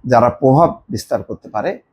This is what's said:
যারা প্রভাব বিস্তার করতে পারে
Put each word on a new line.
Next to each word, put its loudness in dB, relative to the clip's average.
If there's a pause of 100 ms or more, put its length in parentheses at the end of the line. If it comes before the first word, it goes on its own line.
যারা 2
প্রভাব 2
বিস্তার -8
করতে -14
পারে -6 (140)